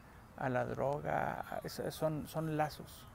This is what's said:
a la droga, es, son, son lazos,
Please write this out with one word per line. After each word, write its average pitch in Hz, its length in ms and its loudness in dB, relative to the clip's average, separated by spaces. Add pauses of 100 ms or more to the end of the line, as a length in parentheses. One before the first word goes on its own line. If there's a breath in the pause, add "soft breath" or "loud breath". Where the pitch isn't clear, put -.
(360 loud breath)
a 135 120 0
la 123 160 4
droga, 143 1000 2
es, - 180 -4 (100)
son, 156 360 0
son 156 300 0
lazos, - 580 -2